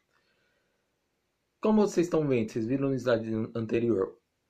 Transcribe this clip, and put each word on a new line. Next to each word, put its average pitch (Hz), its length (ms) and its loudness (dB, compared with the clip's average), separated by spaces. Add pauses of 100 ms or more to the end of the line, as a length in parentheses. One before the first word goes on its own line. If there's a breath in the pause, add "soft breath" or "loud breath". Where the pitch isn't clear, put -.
(1600)
Como 214 180 4
vocês 185 280 2
estão 156 200 0
vendo, 117 220 0
vocês 113 160 -4
viram 135 240 -2
no 135 40 0
slide 113 380 0
an-, 113 220 -4
anterior, 117 640 -2 (320)